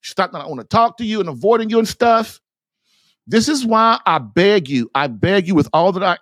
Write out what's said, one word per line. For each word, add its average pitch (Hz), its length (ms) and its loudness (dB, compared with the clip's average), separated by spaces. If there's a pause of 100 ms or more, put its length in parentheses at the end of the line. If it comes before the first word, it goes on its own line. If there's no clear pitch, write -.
She'll - 140 -16
start 185 180 -2
not 156 160 -12
wanna 127 160 -10
talk 233 320 0
to 240 80 -10
you 214 160 -4
and 175 80 -2
avoiding 214 420 0
you 226 80 2
and 226 80 0
stuff. - 540 0 (880)
This 220 200 2
is 277 160 -2
why 226 400 2
I 165 140 2
beg 170 500 0
you, 127 280 -2
I 143 100 0
beg 165 400 0
you 190 80 -2
with 147 180 2
all 170 200 2
that 180 100 -4
I 180 200 0